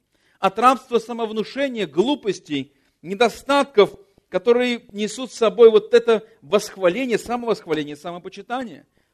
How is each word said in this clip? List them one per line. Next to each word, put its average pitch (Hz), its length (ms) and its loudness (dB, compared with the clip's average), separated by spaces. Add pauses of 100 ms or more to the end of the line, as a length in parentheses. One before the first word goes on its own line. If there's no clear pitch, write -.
(380)
от 190 200 -2
рабства 240 400 2
самовнушения, 226 880 -6
глупостей, 156 840 -4 (300)
недостатков, 220 920 0 (360)
которые 240 600 0
несут 208 420 -8
с - 40 -18
собой 226 340 6
вот 208 220 2
это 233 340 2 (140)
восхваление, 190 800 -2
самовосхваление, 170 800 -6
самопочитание. 185 920 -14 (280)